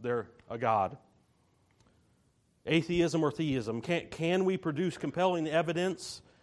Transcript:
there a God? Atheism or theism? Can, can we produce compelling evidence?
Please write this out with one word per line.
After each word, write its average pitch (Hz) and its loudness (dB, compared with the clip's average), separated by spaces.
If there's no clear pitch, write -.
there 120 -4
a 117 -6
God? 110 2
Atheism 165 2
or 143 2
theism? 123 -2
Can, 170 -2
can 180 0
we 185 2
produce 165 -2
compelling 170 0
evidence? 165 -2